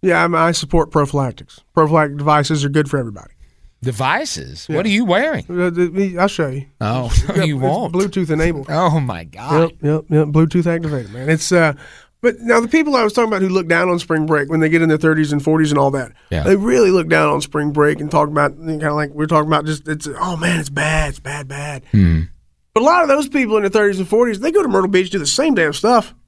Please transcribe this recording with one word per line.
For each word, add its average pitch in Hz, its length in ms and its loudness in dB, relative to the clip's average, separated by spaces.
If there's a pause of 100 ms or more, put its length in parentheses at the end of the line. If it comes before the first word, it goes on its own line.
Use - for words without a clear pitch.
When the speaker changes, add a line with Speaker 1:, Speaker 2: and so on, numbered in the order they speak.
Speaker 1:
Yeah, 170 200 2
I 170 60 2
mean, 170 80 0
I 165 160 2
support 160 400 0
prophylactics. 139 640 -2 (160)
Prophylactic 151 440 2
devices 147 460 2
are 143 40 0
good 143 200 0
for 143 100 -4
everybody. 113 340 -10 (480)
Speaker 2:
Devices? 127 880 -4
Speaker 1:
Yeah. 160 60 -4
Speaker 2:
What 180 120 0
are - 40 0
you 208 140 0
wearing? 226 440 0
Speaker 1:
Uh, 180 220 -2
the, 175 160 0
the, 185 320 -4
I'll 185 80 2
show 170 220 -2
you. 135 180 -8 (140)
Speaker 2:
Oh, 117 320 -2 (120)
<laughs> - 120 -6
Speaker 1:
Yep, 160 100 2
Speaker 2:
you 151 100 0
Speaker 1:
it's 127 60 -2
Speaker 2:
won't. 165 320 -2
Speaker 1:
Bluetooth 185 340 -2
enabled. 160 400 -2
Speaker 2:
Oh, 160 300 2
my 117 240 -4
God. 143 480 -2
Speaker 1:
Yep, - 20 -20 (100)
yep, 156 280 0
yep. 156 180 2
Bluetooth 160 380 2
activated, 151 460 -4
man. 131 180 -6
It's, 160 220 0
uh, 165 220 2 (460)
but 240 200 0
now 233 180 2
the 233 80 0
people 294 300 2
I 233 80 2
was 208 80 0
talking 226 160 0
about 208 120 0
who 190 80 2
look 185 200 -2
down 170 200 2
on 175 120 0
spring 156 260 -2
break 147 240 0
when 160 80 0
they 156 100 2
get 160 140 2
in 160 60 2
their 156 100 2
thirties 156 340 0
and 147 80 0
forties 156 300 2
and 147 80 2
all 139 140 2
that, 131 180 -6 (200)
Speaker 2:
Yeah. 82 120 -2
Speaker 1:
they 95 140 4
really 226 340 2
look 180 180 2
down 156 200 2
on 143 120 0
spring 147 320 -4
break 151 280 2
and 147 100 -8
talk 151 180 2
about, 147 300 0
you 165 60 -18
know, 160 80 -6
kinda 151 220 -4
like 151 160 -4
we're 151 160 -4
talking 156 220 0
about 151 160 0
just, 151 220 -6
it's, 156 220 -8
"Oh, 170 280 -6
man, 170 220 -2
it's 143 120 -6
bad, 151 400 -2
it's 131 100 -14
bad, 143 260 -10
bad." 139 460 -10
Speaker 2:
Hmm. 85 300 4 (520)
Speaker 1:
But 220 80 2
a - 20 0
lot 339 180 4
of 311 60 0
those 277 200 2
people 240 300 0
in 208 40 0
their 196 80 0
thirties 202 300 2
and 180 80 -4
forties, 220 320 2
they 285 100 -2
go 370 120 2
to 311 60 0
Myrtle 190 220 2
Beach, 185 200 2
do 202 100 -4
the 143 60 -4
same 277 280 0
damn 160 180 0
stuff. 220 420 0 (140)